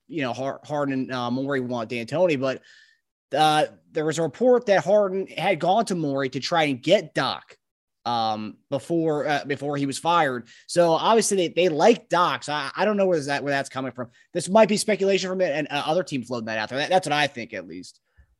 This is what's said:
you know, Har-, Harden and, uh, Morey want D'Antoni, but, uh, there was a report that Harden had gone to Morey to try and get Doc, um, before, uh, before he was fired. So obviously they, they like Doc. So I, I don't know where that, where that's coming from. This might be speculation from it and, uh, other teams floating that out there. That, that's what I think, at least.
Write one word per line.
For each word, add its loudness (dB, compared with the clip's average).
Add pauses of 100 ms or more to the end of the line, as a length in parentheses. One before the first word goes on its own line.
you -6
know, -2
Har-, -6
Harden -2
and, -4
uh, -4
Morey -4
want -6
D'Antoni, 0
but, -4 (760)
uh, 4 (240)
there -4
was -2
a 0
report 2
that 4
Harden 2
had 0
gone 2
to -4
Morey -2
to -6
try 2
and -2
get 2
Doc, -4 (500)
um, -2 (100)
before, -2
uh, -2
before -4
he -2
was -4
fired. 0 (200)
So 4
obviously 2
they, 2
they 2
like 4
Doc. 0
So -6
I, -4
I 0
don't 0
know 2
where 2
that, -4
where -4
that's -2
coming -8
from. -10 (240)
This -4
might 6
be 2
speculation 0
from -4
it 0
and, -4
uh, -4
other 0
teams -6
floating -6
that -4
out -4
there. -6
That, -2
that's 2
what 0
I 2
think, -12
at -10
least. -16 (400)